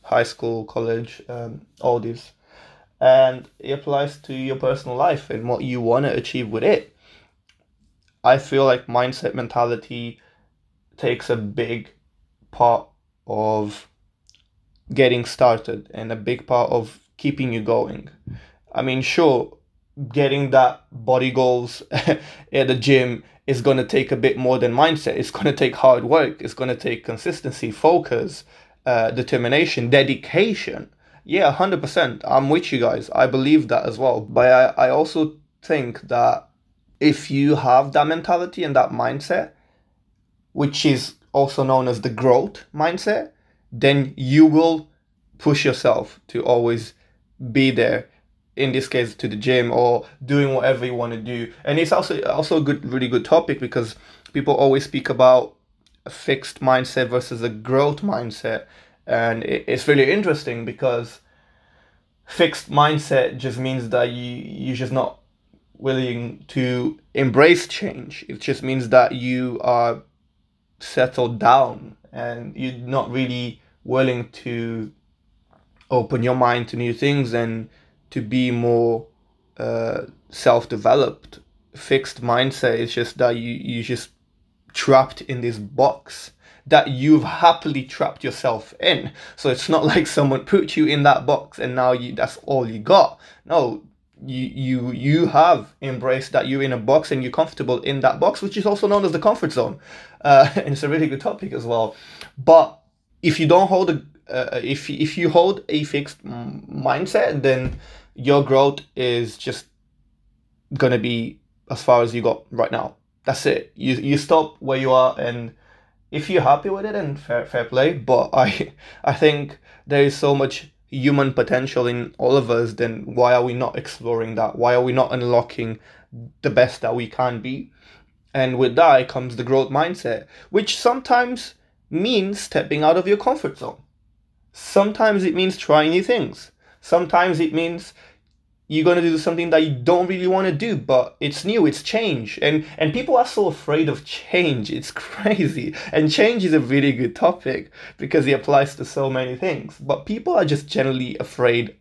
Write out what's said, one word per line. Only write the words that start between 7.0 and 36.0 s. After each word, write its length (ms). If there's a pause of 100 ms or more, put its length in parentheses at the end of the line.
I 140
feel 280
like 220
mindset, 460
mentality 880 (720)
takes 340
a 60
big 540 (640)
part 360 (380)
of 600 (1080)
getting 320
started 680
and 180
a 40
big 320
part 240
of 280 (180)
keeping 360
you 80
going. 480 (640)
I 80
mean, 200
sure, 560 (540)
getting 400
that 400
body 400
goals 560
<laughs> 40
at 300 (300)
the 240
gym 480 (240)
is 140
gonna 240
take 260
a 60
bit 200
more 220
than 140
mindset. 420
It's 160
gonna 220
take 220
hard 280
work. 380
It's 120
gonna 220
take 280
consistency, 680
focus, 720 (420)
uh, 260
determination, 800
dedication. 1000 (340)
Yeah, 260
a 20
hundred 300
percent. 440
I'm 240
with 220
you 80
guys. 320
I 160
believe 400
that 180
as 120
well. 240
But 560
I, 100
I 20
also 480 (240)
think 400